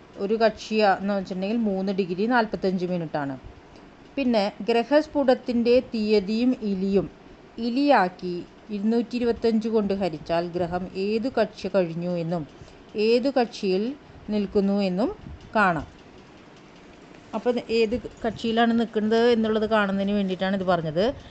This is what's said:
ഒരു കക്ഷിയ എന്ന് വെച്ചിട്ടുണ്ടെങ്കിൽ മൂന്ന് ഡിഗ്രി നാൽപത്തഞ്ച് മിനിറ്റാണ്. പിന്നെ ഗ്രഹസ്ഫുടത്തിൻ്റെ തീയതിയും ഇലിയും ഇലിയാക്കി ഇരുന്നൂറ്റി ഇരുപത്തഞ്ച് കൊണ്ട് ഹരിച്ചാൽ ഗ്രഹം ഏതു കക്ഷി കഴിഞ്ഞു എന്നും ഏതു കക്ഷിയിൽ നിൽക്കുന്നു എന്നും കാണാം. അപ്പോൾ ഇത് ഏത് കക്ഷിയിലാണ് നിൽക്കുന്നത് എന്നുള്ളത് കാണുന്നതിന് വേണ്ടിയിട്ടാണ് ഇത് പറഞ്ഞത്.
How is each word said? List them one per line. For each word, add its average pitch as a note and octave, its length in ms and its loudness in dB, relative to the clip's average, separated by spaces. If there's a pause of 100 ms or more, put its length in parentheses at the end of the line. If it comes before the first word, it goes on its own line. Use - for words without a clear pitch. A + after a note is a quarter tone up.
(180)
ഒരു G3+ 180 0
കക്ഷിയ G#3+ 600 2
എന്ന് G3 160 -2
വെച്ചിട്ടുണ്ടെങ്കിൽ G3 440 -4
മൂന്ന് G3+ 360 0
ഡിഗ്രി F#3 340 -2
നാൽപത്തഞ്ച് G3 580 0
മിനിറ്റാണ്. D3+ 540 -4 (720)
പിന്നെ A3+ 500 0
ഗ്രഹസ്ഫുടത്തിൻ്റെ B3 1300 2
തീയതിയും G#3+ 720 0
ഇലിയും G3 480 0 (480)
ഇലിയാക്കി A3+ 880 0 (240)
ഇരുന്നൂറ്റി A3+ 460 0
ഇരുപത്തഞ്ച് A3+ 540 0
കൊണ്ട് G#3 240 2
ഹരിച്ചാൽ E3+ 540 -2
ഗ്രഹം F3+ 480 -4
ഏതു G#3+ 340 -2
കക്ഷി A3 380 -2
കഴിഞ്ഞു F3 500 0
എന്നും E3 300 -4 (480)
ഏതു A3+ 340 2
കക്ഷിയിൽ A3+ 640 0 (340)
നിൽക്കുന്നു G3+ 520 0
എന്നും G3+ 340 0 (360)
കാണാം. F3 360 0 (1500)
അപ്പോൾ A3 160 -2
ഇത് A#3+ 200 -2
ഏത് A3+ 320 0 (180)
കക്ഷിയിലാണ് A3+ 540 0
നിൽക്കുന്നത് A3+ 560 2
എന്നുള്ളത് A3 400 2
കാണുന്നതിന് G3 420 0
വേണ്ടിയിട്ടാണ് F#3+ 440 0
ഇത് F#3 80 -4
പറഞ്ഞത്. F3 500 0 (180)